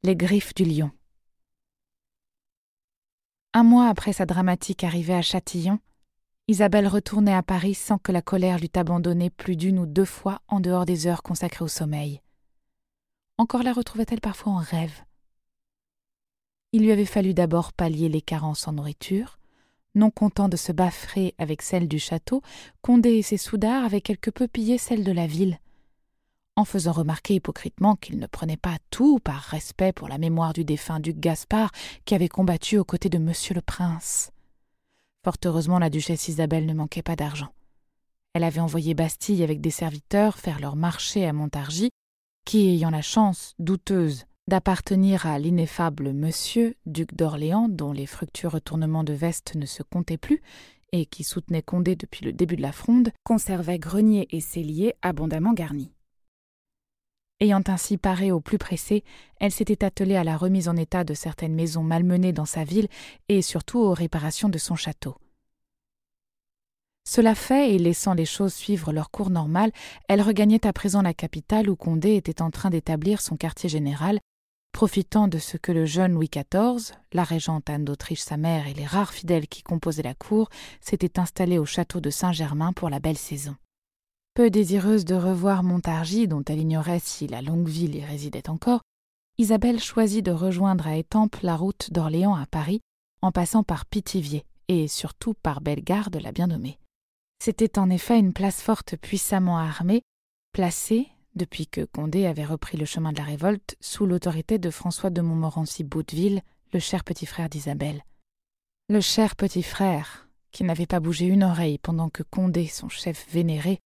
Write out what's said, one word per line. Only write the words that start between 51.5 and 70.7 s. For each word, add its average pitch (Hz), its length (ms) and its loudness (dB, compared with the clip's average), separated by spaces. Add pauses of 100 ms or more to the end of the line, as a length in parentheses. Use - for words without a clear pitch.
Condé 180 340 0
depuis - 280 -14
le - 80 -4
début 175 220 0
de 151 80 -4
la 139 80 -4
fronde, 233 400 4 (140)
conservait 180 560 0
grenier 202 500 4
et 165 100 -4
cellier 160 640 -2
abondamment 160 500 0
garnis. 147 380 -4 (1500)
Ayant 196 260 4
ainsi 190 320 -2
paré 190 320 0
au 170 100 2
plus - 180 -2
pressé, - 440 -2 (360)
elle 202 120 0
s'était 208 340 0
attelée 190 300 0
à 180 80 2
la 160 140 -2
remise 180 320 2
en 170 80 0
état 165 260 -2
de 151 120 -4
certaines 160 380 -6
maisons 160 300 -2
malmenées 180 500 2
dans 156 120 -2
sa 160 180 -4
ville 190 240 0 (420)
et 196 140 4
surtout - 380 -2
aux 202 120 4
réparations 160 560 -2
de 175 80 0
son 165 200 -4
château. - 400 -8 (1900)
Cela 226 280 6
fait, 240 400 2
et 185 40 4
laissant 175 360 2
les 165 100 2
choses 190 300 -2
suivre 160 380 -2
leur 156 180 -4
cours 196 200 -4
normal, 175 420 2 (360)
elle 202 140 4
regagnait 208 420 6
à 202 80 4